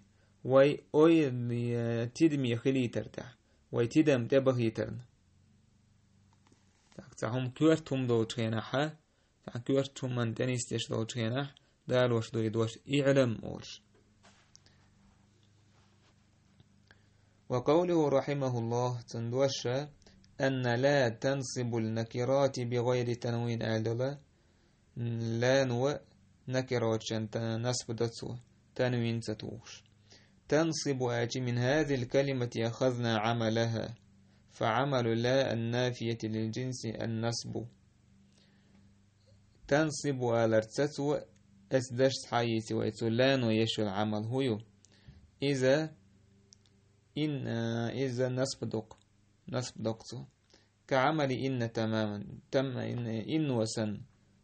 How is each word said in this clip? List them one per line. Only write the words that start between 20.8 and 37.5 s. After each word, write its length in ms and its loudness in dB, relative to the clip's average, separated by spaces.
تنصب 680 -4
النكرات 840 0
بغير 540 0
تنوين 480 -2
أدلة. 580 -2
لا 220 4
نو 360 0
نكرات 560 0
شن 320 -4
نصب 600 -4
دتسو. 400 -4
تنوين 460 0
ستوش. 640 -10
تنصب 560 0
آتي 360 -2
من 180 -2
هذه 380 2
الكلمة 640 0
أخذنا 600 0
عملها. 800 0
فعمل 720 2
لا 300 2
النافية 720 -2
للجنس 640 -4
النصب. 800 -4